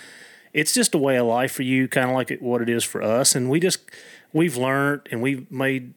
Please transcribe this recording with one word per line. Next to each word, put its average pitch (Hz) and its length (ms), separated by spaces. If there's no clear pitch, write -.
it's 151 200
just 240 200
a 180 40
way 135 200
of 123 100
life 123 240
for 143 120
you, 131 240
kinda 127 240
like 127 200
it, 127 100
what 120 200
it 117 80
is 117 140
for - 180
us. 117 340
And 127 140
we 151 100
just, 180 200
we've 156 240
learned 139 540
and 120 100
we've 135 300
made 131 460